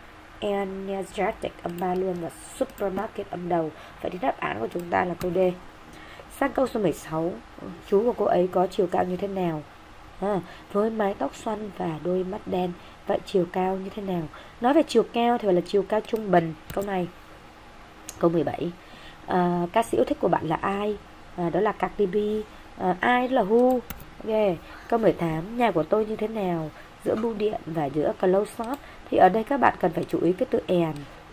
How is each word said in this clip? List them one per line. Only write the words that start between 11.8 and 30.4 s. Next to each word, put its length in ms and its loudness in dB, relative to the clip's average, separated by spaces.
đôi 200 0
mắt 220 -6
đen. 260 0
Vậy 180 0
chiều 260 2
cao 240 0
như 200 -6
thế 60 -6
nào? 220 -2
Nói 120 4
về 140 6
chiều 160 4
cao 240 4
thì 80 -4
phải 80 6
là 120 6
chiều 180 2
cao 240 0
trung 240 -2
bình. 220 4
Câu 100 -2
này. 240 -2
Câu 100 6
mười 140 2
bảy. 280 -2
À, 460 4
ca 100 4
sĩ 140 0
yêu 60 4
thích 160 0
của 80 2
bạn 200 2
là 140 0
ai? 360 -2
À, 140 0
đó 100 0
là 120 2
Cardi 340 0
B. 100 -4
À, 220 2
ai 280 4
đó 80 -2
là 80 4
Who? 360 6
Ok. 320 2
Câu 100 2
mười 140 6
tám. 440 -2
Nhà 140 4
của 120 2
tôi 220 2
như 100 -4
thế 120 -2
nào? 440 -2
Giữa 100 2
bưu 180 -2
điện 320 -2
và 200 -2
giữa 360 0
close 360 4
shop. 220 -6
Thì 80 2
ở 120 10
đây 140 2
các 160 -2
bạn 200 4
cần 120 2
phải 180 -2
chú 120 0
ý 120 4
cái 160 -2